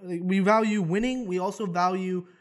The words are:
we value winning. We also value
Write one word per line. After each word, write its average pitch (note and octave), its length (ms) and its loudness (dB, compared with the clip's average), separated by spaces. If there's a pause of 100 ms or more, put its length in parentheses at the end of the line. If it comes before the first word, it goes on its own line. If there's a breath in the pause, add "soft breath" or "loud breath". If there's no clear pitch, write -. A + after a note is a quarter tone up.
(220)
we F#3+ 180 2
value G#3+ 420 4
winning. A3+ 440 0
We F3+ 120 -2
also G3 280 -4
value F3+ 600 -2 (140 soft breath)